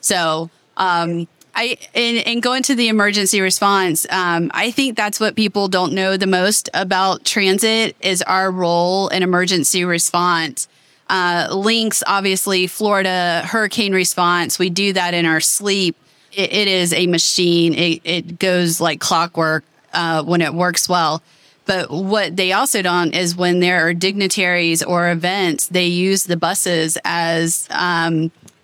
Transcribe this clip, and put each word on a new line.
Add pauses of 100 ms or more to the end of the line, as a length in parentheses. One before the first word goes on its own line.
So, (260)
um, (320)
I, (160)
in,
in
going
to
the
emergency
response,
um,
I
think
that's
what
people
don't
know
the
most
about
transit
is
our
role
in
emergency
response. (400)
Uh,
Links,
obviously,
Florida
hurricane
response,
we
do
that
in
our
sleep. (340)
It,
it
is
a
machine.
It,
it
goes
like
clockwork, (300)
uh,
when
it
works
well. (420)
But
what
they
also
don't
is
when
there
are
dignitaries
or
events,
they
use
the
buses
as,
um, (340)